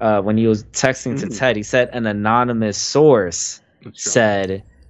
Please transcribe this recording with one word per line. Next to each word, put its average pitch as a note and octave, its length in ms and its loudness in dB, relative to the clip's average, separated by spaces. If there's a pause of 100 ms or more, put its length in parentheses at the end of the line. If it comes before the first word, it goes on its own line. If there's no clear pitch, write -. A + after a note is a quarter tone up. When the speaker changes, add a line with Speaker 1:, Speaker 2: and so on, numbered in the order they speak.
Speaker 1:
uh, G#2+ 200 2
when G#2+ 160 0
he A2+ 100 2
was G#2+ 180 2
texting - 540 -4
to - 80 -6
Speaker 2:
Mm. G#2+ 100 -8
Speaker 1:
Ted, A#2 180 0
he G#2+ 80 -6
said B2 300 0
an A#2+ 140 -4
anonymous A2 720 0
source B2+ 840 2 (220)
Speaker 2:
That's - 200 -18
true. - 80 -4
Speaker 1:
said G2 520 0 (260)